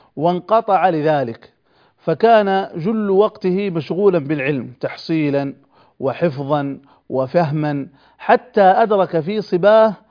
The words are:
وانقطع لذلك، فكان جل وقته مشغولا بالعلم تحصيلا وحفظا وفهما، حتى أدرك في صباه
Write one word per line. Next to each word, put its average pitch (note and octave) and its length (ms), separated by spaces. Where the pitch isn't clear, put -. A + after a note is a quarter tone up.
وانقطع F3+ 760
لذلك، D3 640
فكان G3 760
جل G#3 340
وقته G3 600
مشغولا F3 500
بالعلم C3+ 600
تحصيلا C#3 760
وحفظا C#3 760
وفهما، C#3+ 800
حتى - 440
أدرك F#3+ 580
في G3 220
صباه G#3 520